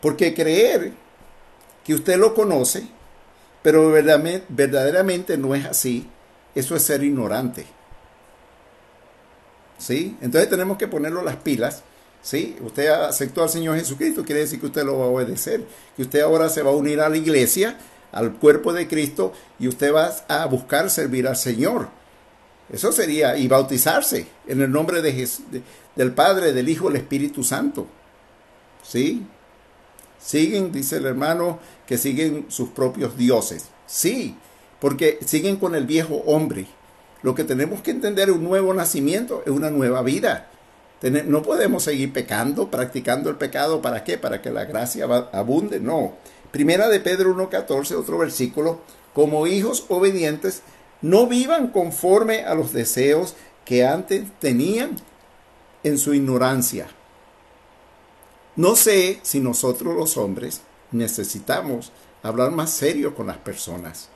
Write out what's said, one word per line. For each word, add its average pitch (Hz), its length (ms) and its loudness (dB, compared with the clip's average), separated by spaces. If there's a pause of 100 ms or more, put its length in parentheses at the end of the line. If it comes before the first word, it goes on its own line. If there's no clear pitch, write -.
Porque 165 340 2
creer 180 580 2 (920)
que 156 100 0
usted 180 220 2
lo 220 180 6
conoce, 190 480 2 (800)
pero 156 300 6
verdadame-, 156 560 4
verdaderamente 147 920 0
no 135 160 -2
es 139 100 -2
así, 135 440 -4 (480)
eso 139 180 -4
es 151 80 0
ser 143 220 0
ignorante. 123 600 -4 (2250)
¿Sí? 160 420 -6
Entonces 156 300 2
tenemos 190 280 -2
que 196 100 -4
ponerlo 165 340 -4
las 143 140 -6
pilas, 131 480 -4 (380)
¿sí? 165 380 -6
Usted 143 280 -2
aceptó 151 560 0
al 160 60 0
Señor 160 280 -2
Jesucristo, 156 460 -2
quiere 151 160 -2
decir 147 180 -4
que - 80 -8
usted 143 180 -2
lo 135 140 0
va 131 60 0
a 123 40 2
obedecer, 127 560 -2 (320)
que 131 60 -4
usted 139 200 0
ahora 160 260 4
se 160 140 -2
va 139 80 4
a 143 40 4
unir 147 260 0
a 156 80 4
la 156 80 2
iglesia, 160 640 2 (320)
al 107 240 -4
cuerpo 151 400 6
de 170 140 -2
Cristo, 151 440 -2 (260)
y 127 100 -2
usted 143 260 0
va 165 180 4 (160)
a 156 160 0
buscar 147 460 0
servir 131 360 0
al 131 100 -2
Señor. 131 520 -2 (840)
Eso - 220 0
sería, 151 460 2
y 127 100 0
bautizarse 143 760 2 (200)
en 131 140 -2
el 135 100 2
nombre 160 300 0
de 151 140 0
Jes-, 127 260 -6 (100)
de, 127 120 -10 (340)
del 127 160 2
Padre, 170 400 4
del 127 160 0
Hijo, 160 200 0
del 143 80 0
Espíritu 139 460 -4
Santo. - 440 -4 (960)
¿Sí? 151 440 -2 (960)
Siguen, 175 520 0
dice 139 260 -4
el 135 80 -2
hermano, 165 520 -2 (280)
que 127 100 -2
siguen 143 520 -2
sus 123 200 -6
propios 127 480 -4
dioses. 117 520 0 (180)
Sí, 190 500 -4 (420)
porque 143 460 2
siguen 185 320 0
con 175 180 -2
el 139 120 -2
viejo 156 300 0 (100)
hombre. 151 400 0 (560)
Lo 127 120 0
que 156 100 -2
tenemos 147 360 -2
que - 120 -4
entender 202 360 0
es 185 80 4
un 160 80 -2
nuevo 190 300 2
nacimiento, 175 720 -2
es 147 60 -2
una 151 180 -2
nueva 127 320 0
vida. 151 480 -2 (500)
Tene-, 135 240 0
no 147 180 2
podemos - 420 0
seguir 135 280 -2
pecando, 131 580 -4
practicando 127 600 -2
el 143 60 -6
pecado. 143 440 -2
¿Para - 240 -4
qué? 170 140 -4
Para 117 240 -6
que 127 80 -8
la 110 160 -6
gracia 120 400 -6
va-, 123 260 0
abunde. 131 480 -2
No. 143 340 -2 (360)
Primera 175 400 4
de 202 100 4
Pedro 185 300 2
uno 185 180 -2
catorce, 147 480 -4
otro 160 220 -4
versículo. 156 600 -2 (340)
"Como 151 320 2
hijos 202 420 -2
obedientes, 185 720 0 (400)
no 190 260 6
vivan 254 420 0
conforme 214 760 2
a - 100 -2
los 135 200 -2
deseos 139 600 0 (300)
que 123 220 2
antes 185 380 -2 (140)
tenían 185 580 0 (840)
en 151 140 0
su 143 160 0
ignorancia". 127 760 0 (1700)
No 180 220 4
sé 196 460 4
si - 180 -2
nosotros 127 560 -2
los 156 220 -2
hombres 95 420 -6 (320)
necesitamos 117 1000 -6 (300)
hablar 120 300 0
más 160 180 -2
serio 151 440 -2
con 110 120 -8
las 92 120 -8
personas. 87 760 -12